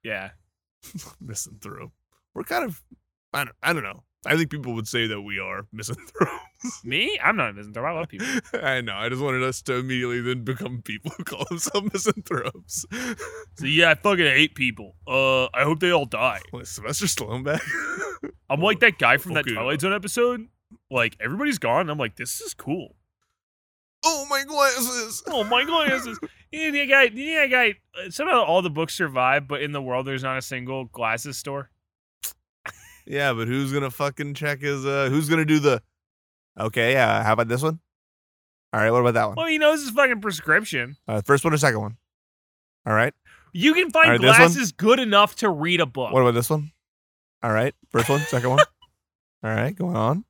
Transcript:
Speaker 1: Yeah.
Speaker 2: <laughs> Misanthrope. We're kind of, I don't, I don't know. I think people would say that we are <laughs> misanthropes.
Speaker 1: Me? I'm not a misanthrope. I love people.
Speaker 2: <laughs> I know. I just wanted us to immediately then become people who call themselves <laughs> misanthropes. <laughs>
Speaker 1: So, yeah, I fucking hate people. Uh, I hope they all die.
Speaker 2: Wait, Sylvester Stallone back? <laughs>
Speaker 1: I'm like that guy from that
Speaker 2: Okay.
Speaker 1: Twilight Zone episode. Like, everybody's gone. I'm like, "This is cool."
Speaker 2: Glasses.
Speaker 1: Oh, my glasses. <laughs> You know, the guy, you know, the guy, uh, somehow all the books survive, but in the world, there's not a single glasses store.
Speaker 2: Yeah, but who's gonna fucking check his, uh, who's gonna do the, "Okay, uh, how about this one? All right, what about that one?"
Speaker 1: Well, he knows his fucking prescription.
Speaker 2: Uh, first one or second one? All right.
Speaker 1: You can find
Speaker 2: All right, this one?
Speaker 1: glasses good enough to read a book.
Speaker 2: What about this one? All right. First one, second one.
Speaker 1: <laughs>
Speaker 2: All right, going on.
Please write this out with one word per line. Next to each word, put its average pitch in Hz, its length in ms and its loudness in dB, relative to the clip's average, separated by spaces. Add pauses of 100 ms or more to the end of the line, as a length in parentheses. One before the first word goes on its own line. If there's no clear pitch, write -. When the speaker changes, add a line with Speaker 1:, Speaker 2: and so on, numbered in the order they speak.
Speaker 1:
Yeah. 98 280 -10 (440)
Speaker 2:
<laughs> - 460 -18
Misanthrope. - 720 -14 (420)
We're - 100 -8
kind 339 200 -2
of, 180 180 -10 (520)
I 143 100 -2
don't, 117 180 -14
I 170 120 0
don't 139 80 -4
know. 101 200 -12 (220)
I 147 120 2
think 165 140 0
people 135 240 -8
would 110 140 -6
say 117 200 0
that 104 120 -6
we 101 180 -8
are 95 300 -8
<laughs> - 40 -20
misanthropes. - 1120 -8
Speaker 1:
Me? 214 380 -4
I'm 214 140 2
not 123 140 -2
a - 20 -18
misanthrope. 104 340 -10
I 170 60 -4
love 165 160 -8
people. 214 180 -10 (180)
Speaker 2:
<laughs> 214 180 -8
I 131 180 -2
know. 110 140 -6
I 107 160 -4
just 127 100 -6
wanted 131 220 -2
us 131 200 -4
to 131 120 -4
immediately 123 480 -4
then 123 220 -4
become 127 380 -8
people 107 340 -10
who - 80 -12
call - 240 -8
themselves 202 440 -4
<laughs> - 0 -
misanthropes. - 1000 -6
<laughs> 208 60 -10 (600)
Speaker 1:
So, 139 100 -8
yeah, 160 240 4
I 151 60 4
fucking 190 280 2
hate 143 300 2
people. 113 420 -6 (100)
Uh, 131 460 2
I 131 120 0
hope 156 160 0
they 180 100 2
all 147 160 2
die. 113 340 -2 (140)
Speaker 2:
Wait, 120 120 -14
Sylvester 131 380 -8
Stallone 127 400 -4
back? 147 160 -2 (480)
<laughs> - 400 -14
Speaker 1:
I'm 143 140 0
like 214 180 2
that 220 180 6
guy 127 200 4
from 180 160 -6
that 151 60 2
Speaker 2:
Okay. 123 120 -4
Speaker 1:
Twilight 131 300 -2
Zone 190 100 0
episode. 233 560 -2 (420)
Like, 120 300 0
everybody's 196 380 -2
gone. 147 320 0
I'm 151 80 -4
like, 117 180 -4
"This - 240 -10
is 440 140 -12
cool." 147 420 -8 (1500)
Speaker 2:
Glasses. 254 840 0
Speaker 1:
Oh, 254 160 -2
my 240 200 0
glasses. 269 600 -2
<laughs> - 40 -16 (260)
You 311 160 -4
know, 285 100 -2
the 285 60 -2
guy, 277 180 6
you 262 320 -2
know, 302 80 2
the 262 40 0
guy, 240 260 2 (240)
uh, 185 120 -12
somehow 285 320 2
all 170 180 4
the 180 80 -4
books 156 260 -4
survive, 135 540 0
but 143 140 -4
in 147 100 -6
the 143 80 -6
world, 131 260 -4
there's 135 160 -6
not 131 140 -4
a 127 60 -6
single 131 420 -8
glasses 117 540 -6
store. 139 320 -10 (1400)
Speaker 2:
Yeah, 139 260 -2
but 113 160 -2
who's 135 240 -2
gonna 139 180 -2
fucking 143 440 -6
check 143 260 -6
his, 143 240 -4
uh, 139 260 0
who's 147 200 0
gonna 160 160 4
do 156 120 4
the, 139 240 4 (800)
"Okay, 117 380 2
uh, 110 260 4
how 107 80 4
about 113 160 2
this 123 140 -2
one? 160 180 -2 (920)
All 110 80 0
right, 110 100 4
what 123 100 6
about 120 140 4
that 110 140 4
one?" 101 80 -6
Speaker 1:
Well, 330 100 -2
he 320 100 2
knows 302 240 4
his 277 100 -8
fucking 247 300 2
prescription. 156 760 -2 (120)
Speaker 2:
Uh, 107 140 0
first 139 200 4
one 160 120 2
or - 20 2
second 131 240 2
one? 107 160 -8 (880)
All 110 60 0
right. 117 220 2 (400)
Speaker 1:
You 240 180 4
can 349 180 2
find 320 180 6
Speaker 2:
All 120 40 6
right, 190 80 4
this 131 80 8 (100)
one? 170 100 10
Speaker 1:
glasses 170 240 -2
good 226 280 4
enough 202 360 4
to 220 120 0
read 170 320 0
a 156 60 4
book. 120 260 -4
Speaker 2:
What 131 80 6
about 123 140 6
this 117 160 0
one? 151 200 -2 (720)
All 117 100 -2
right. 120 220 2 (160)
First 117 200 0
one, 143 100 4
second 127 300 0
one. 135 80 6
Speaker 1:
<laughs> - 840 -2
Speaker 2:
All 110 80 -4
right, 113 240 -2
going 180 220 -4
on. 131 340 2